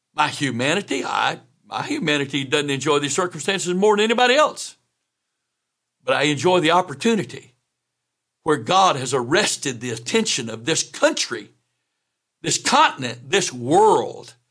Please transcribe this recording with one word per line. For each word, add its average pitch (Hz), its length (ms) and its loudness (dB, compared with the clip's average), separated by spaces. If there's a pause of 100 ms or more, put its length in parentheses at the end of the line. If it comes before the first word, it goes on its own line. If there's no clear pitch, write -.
(140)
my 151 140 2
humanity, 139 760 -2
I, 113 360 -2 (260)
my - 160 -6
humanity 147 640 -2
doesn't 147 260 -2
enjoy 139 300 0
these 143 140 -4
circumstances 180 600 -4
more 208 220 4
than 208 80 2
anybody 240 300 4
else. - 420 0 (1300)
But 127 140 0
I 131 80 0
enjoy 151 360 2
the 156 120 2
opportunity 180 800 -2 (920)
where 151 140 0
God 170 380 4
has 131 180 -4
arrested 131 680 -2
the 123 100 -8
attention 120 600 -4
of 113 160 -12
this 151 160 0
country, - 680 -2 (920)
this 156 160 -2
continent, 135 720 0
this 185 200 0
world. 139 840 2 (160)